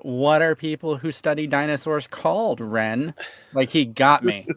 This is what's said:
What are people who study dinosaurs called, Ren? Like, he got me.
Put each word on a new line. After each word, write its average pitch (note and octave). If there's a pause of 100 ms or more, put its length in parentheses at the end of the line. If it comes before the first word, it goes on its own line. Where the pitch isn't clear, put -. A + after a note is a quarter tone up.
What C#3+
are D#3+
people D#3
who D3
study D3+
dinosaurs D3
called, F3
Ren? A2+ (380)
Like, C3
he D#3
got C3+
me. G#2 (100)